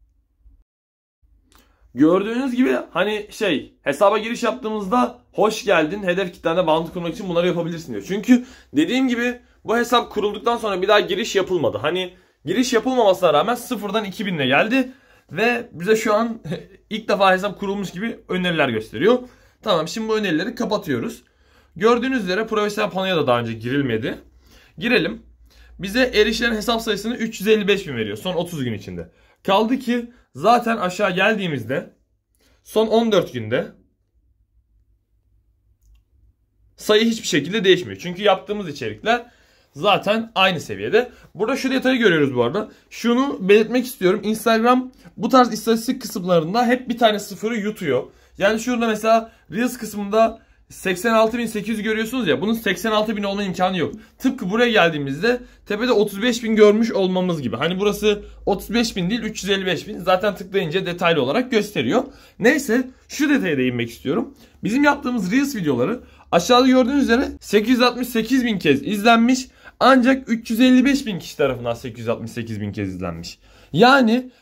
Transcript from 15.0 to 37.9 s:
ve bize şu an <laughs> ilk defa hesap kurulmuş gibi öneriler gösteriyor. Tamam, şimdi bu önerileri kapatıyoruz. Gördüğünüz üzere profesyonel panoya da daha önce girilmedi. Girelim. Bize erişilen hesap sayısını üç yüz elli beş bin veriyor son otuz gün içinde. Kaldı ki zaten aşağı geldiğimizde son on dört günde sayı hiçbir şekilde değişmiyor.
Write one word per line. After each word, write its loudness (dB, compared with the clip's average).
ve -2
bize 0
şu 0
an -2
<laughs> -20
ilk -8
defa 4
hesap -2
kurulmuş -6
gibi -8
öneriler 0
gösteriyor. 0
Tamam, 0
şimdi -6
bu 0
önerileri -2
kapatıyoruz. -4
Gördüğünüz 2
üzere -2
profesyonel -2
panoya -2
da 0
daha 4
önce -4
girilmedi. -2
Girelim. -2
Bize 0
erişilen 2
hesap -2
sayısını -4
üç -6
yüz 0
elli 4
beş 0
bin -8
veriyor -4
son -6
otuz -4
gün -2
içinde. -10
Kaldı 2
ki -4
zaten 2
aşağı -2
geldiğimizde -2
son 0
on 2
dört 0
günde -4
sayı 2
hiçbir -2
şekilde -2
değişmiyor. 2